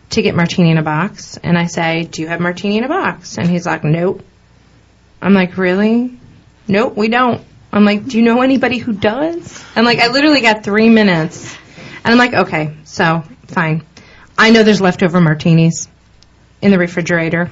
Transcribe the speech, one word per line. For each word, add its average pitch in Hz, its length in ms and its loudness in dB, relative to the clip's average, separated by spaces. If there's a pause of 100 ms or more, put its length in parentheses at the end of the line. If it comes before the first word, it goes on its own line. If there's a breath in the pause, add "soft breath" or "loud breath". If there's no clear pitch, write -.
(100)
to 220 120 0
get - 120 0
martini 170 360 2
in 160 80 2
a 156 40 0
box, 156 600 -6
and 175 160 0
I 170 80 -2
say, 165 380 -4
"Do 160 180 -10
you 160 60 -8
have 170 120 -6
martini 180 380 -4
in 240 60 -4
a 269 40 -6
box?" 302 480 -6
And 170 120 -2
he's 175 180 -2
like, 160 180 -4
"Nope." 170 380 -2 (1000)
I'm 190 140 2
like, 180 240 0
"Really?" 220 580 -2 (520)
"Nope, 208 280 -2
we 214 120 0
don't." 240 340 0 (300)
I'm 208 120 4
like, 208 220 0
"Do 220 100 -6
you 226 80 2
know 233 180 2
anybody 262 360 0
who 240 140 -6
does?" 277 680 -4 (140)
And, 220 80 2
like, 233 140 2
I 233 100 2
literally 285 320 2
got 214 240 0
three 220 240 2
minutes. 185 680 2 (480 loud breath)
And 131 80 0
I'm 240 60 4
like, 123 160 2
"Okay, 156 380 -2 (120)
so, 165 380 0 (260)
fine. 160 340 -2 (560 loud breath)
I 220 120 4
know 226 120 6
there's 208 180 4
leftover 180 400 2
martinis 165 640 2 (760)
in 202 80 4
the 190 80 4
refrigerator 170 720 -2